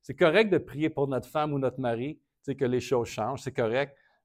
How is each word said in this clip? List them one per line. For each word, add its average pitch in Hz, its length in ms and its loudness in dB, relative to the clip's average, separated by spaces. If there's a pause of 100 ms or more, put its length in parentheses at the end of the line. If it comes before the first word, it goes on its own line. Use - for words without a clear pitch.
c'est 135 120 -12
correct 185 360 6
de 170 80 4
prier 143 320 -2
pour 143 180 0
notre 123 200 -4
femme 151 260 -2
ou 139 40 0
notre 131 220 -2
mari, 127 360 -4
tu - 80 -20 (180)
sais, 139 120 -6
que 131 120 0
les 123 140 2
choses 117 280 0
changent, 120 320 -4
c'est 123 120 -10
correct. 131 440 0 (280)